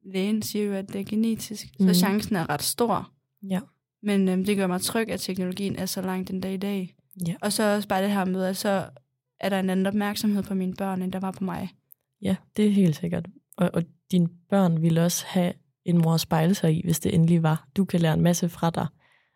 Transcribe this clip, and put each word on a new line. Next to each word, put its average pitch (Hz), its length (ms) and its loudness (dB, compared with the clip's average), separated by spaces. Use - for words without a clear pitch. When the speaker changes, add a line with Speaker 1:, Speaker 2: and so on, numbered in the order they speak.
Speaker 1:
lægen 208 280 0
siger 208 220 -4
jo, 202 80 -2
at 196 200 -6
det 196 80 -6
er 196 40 -6
genetisk, 214 640 -4
så - 180 0
Speaker 2:
Mhm. 185 100 6
Speaker 1:
chancen 196 420 2
er 160 140 -2
ret 143 120 -2
stor. - 480 -2
Speaker 2:
Ja. 185 100 0
Speaker 1:
Men, 196 260 2
øhm, 185 160 0
det 202 120 0
gør 196 100 0
mig 180 140 0
tryg, 226 300 -2
at 185 100 -4
teknologien 185 560 -4
er 190 100 -6
så 185 160 -6
langt 185 260 -4
den 190 120 -6
dag 190 140 -6
i - 20 -6
dag. 196 380 -6
Speaker 2:
Ja. 170 160 -2
Speaker 1:
Og 208 100 -2
så 226 100 -2
også 208 140 -2
bare 190 140 0
det 202 80 0
her 196 140 0
med, 185 200 -2
at 190 120 -2
så 196 280 -2
er 190 80 -2
der 190 120 0
en 190 100 0
anden 190 160 2
opmærksomhed 202 560 0
på 196 120 -6
mine 185 200 -2
børn, 190 280 -4
end 185 100 -4
der 185 80 -4
var 190 100 -4
på 185 140 -8
mig. 180 240 -6
Speaker 2:
Ja, 190 140 0
det 214 100 4
er 208 40 4
helt 190 260 4
sikkert. 170 300 -4
Og, 175 180 0
og 170 80 0
dine 175 180 4
børn 175 320 2
ville 165 220 4
også 175 240 0
have 180 240 0
en 175 140 4
mor 165 160 4
at 160 60 2
spejle 160 340 2
sig 160 220 2
i, 170 80 -2
hvis 165 160 0
det - 140 -2
endelig 165 280 6
var. 160 340 0
Du 196 80 4
kan 180 160 0
lære 160 140 2
en 165 60 2
masse 170 280 2
fra 170 220 -2
dig, - 160 -4